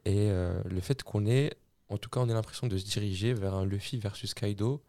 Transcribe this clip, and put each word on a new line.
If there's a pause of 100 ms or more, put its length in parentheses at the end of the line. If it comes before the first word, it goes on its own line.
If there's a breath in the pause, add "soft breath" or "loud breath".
Et,
euh,
le
fait
qu'on
ait, (360)
en
tout
cas,
on
ait
l'impression
de
se
diriger
vers
un
Luffy
versus
Kaido